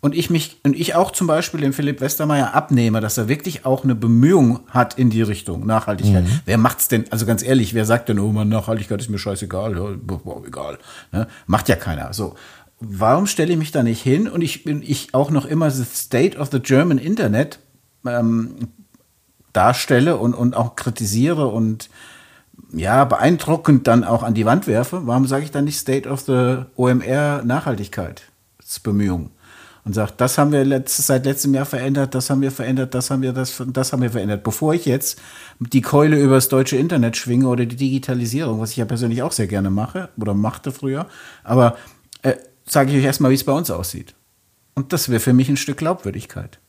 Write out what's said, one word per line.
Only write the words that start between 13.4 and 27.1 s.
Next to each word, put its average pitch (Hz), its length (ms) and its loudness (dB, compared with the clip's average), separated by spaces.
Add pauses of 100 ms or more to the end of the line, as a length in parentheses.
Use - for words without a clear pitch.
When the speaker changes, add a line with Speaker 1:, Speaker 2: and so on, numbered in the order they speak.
Speaker 1:
ich 165 40 0
mich 156 140 -4
da 147 100 0
nicht 113 220 0
hin 156 260 2
und 170 140 -4
ich - 200 -6
bin, 147 200 -4
ich - 320 -4
auch 143 160 2
noch 139 140 0
immer 156 260 0
the 131 120 -2
state - 540 -2
of 143 140 -6
the 135 80 0
German 139 400 2
Internet, 151 580 0 (480)
ähm, 117 640 -2 (840)
darstelle 127 640 4
und, 117 180 0
und 123 200 0
auch 120 200 -2
kritisiere 123 720 0
und, 110 420 -2 (840)
ja, 104 340 2
beeindruckend 147 840 2
dann 117 160 4
auch 117 180 0
an 117 140 0
die 110 100 0
Wand 135 220 2
werfe? 127 400 -2
Warum 127 180 2
sage 135 200 -2
ich 151 40 -14
dann 143 160 -2
nicht 147 140 -4
state 135 280 -2
of 135 140 -6
the 127 360 2 (180)
O 123 140 2
M 127 120 4
R 143 420 -2